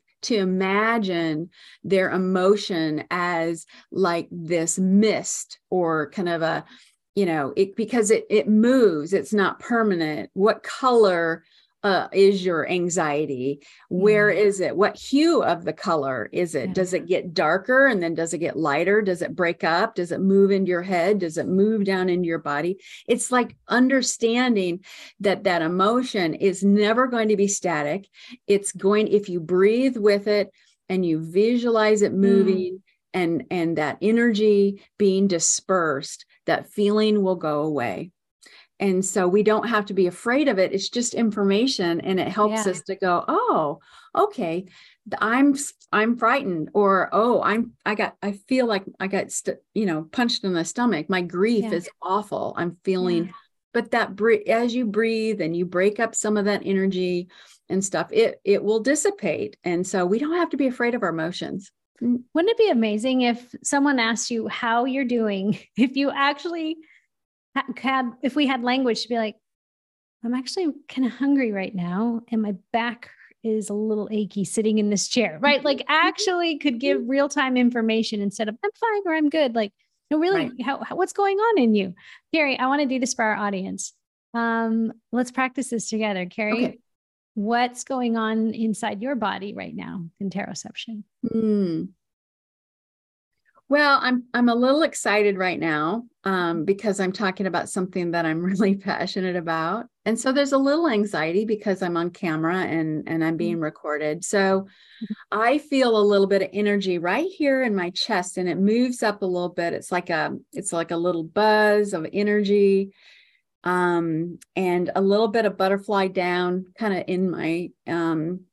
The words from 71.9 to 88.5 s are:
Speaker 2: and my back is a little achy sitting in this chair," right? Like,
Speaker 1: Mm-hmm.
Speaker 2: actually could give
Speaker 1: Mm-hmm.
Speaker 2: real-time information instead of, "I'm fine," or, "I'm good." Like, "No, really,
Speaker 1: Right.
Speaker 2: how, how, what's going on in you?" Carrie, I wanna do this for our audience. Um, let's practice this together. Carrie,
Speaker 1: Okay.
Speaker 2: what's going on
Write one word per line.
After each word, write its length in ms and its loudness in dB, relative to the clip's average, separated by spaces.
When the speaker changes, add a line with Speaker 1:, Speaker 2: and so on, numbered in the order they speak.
Speaker 2:
and 120 0
my 140 -4
back 360 -4
is 260 -2
a 40 -6
little 380 -2
achy 340 -2
sitting 340 0
in 100 2
this 180 0
chair," 340 0
right? 220 2
Like, 160 0
Speaker 1:
Mm-hmm. 280 2
Speaker 2:
actually 520 0
could 200 -2
give 200 2
Speaker 1:
Mm-hmm. 100 -6
Speaker 2:
real-time 480 0
information 640 2
instead 280 -4
of, 140 -8
"I'm 100 -2
fine," 320 -2
or, 100 0
"I'm 140 2
good." 260 0
Like, 160 -2
"No, 80 0
really, 300 2
Speaker 1:
Right. 140 -10
Speaker 2:
how, 220 -6
how, 120 -10
what's 180 -2
going 240 0
on 220 2
in 160 4
you?" 180 -2
Carrie, 240 0
I 100 -2
wanna 200 0
do 120 -2
this 140 -2
for 120 -2
our 100 0
audience. 580 -6
Um, 580 -2
let's 200 -2
practice 380 -4
this 200 -6
together. 360 -2
Carrie, 280 -4
Speaker 1:
Okay. 140 -8
Speaker 2:
what's 500 -2
going 340 -2
on 360 0